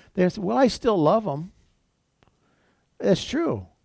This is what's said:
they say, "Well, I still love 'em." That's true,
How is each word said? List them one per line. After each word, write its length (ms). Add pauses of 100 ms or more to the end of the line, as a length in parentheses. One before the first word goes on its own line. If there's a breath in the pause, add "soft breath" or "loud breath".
(120)
they 160
say, 140
"Well, 160
I 100
still 300
love 280
'em." 260 (1500)
That's 260
true, 420 (180)